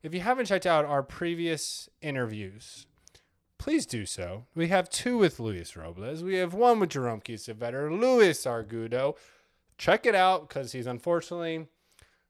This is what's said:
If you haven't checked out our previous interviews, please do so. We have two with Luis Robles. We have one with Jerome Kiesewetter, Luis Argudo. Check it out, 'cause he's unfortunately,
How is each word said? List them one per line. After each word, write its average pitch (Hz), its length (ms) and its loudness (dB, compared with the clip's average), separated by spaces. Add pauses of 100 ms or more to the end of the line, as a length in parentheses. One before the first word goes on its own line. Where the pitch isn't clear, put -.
If 156 100 -8
you 180 60 -4
haven't 240 280 -2
checked 190 200 0
out 160 180 6
our 143 160 0
previous 170 840 -6 (140)
interviews, 110 840 -6 (720)
please 302 280 0
do 107 200 -6
so. 92 380 -10 (100)
We 165 140 -2
have 180 220 2
two 247 280 -2
with 185 220 4
Luis 95 380 -6
Robles. 95 440 -10
We 185 140 -4
have 180 180 -2
one 226 280 6
with 175 80 2
Jerome 120 320 -4
Kiesewetter, 120 760 -6
Luis 226 460 6
Argudo. 117 720 -2 (640)
Check - 280 4
it 226 100 4
out, 185 340 4
'cause 135 240 -8
he's 123 140 -8
unfortunately, 165 800 -4 (640)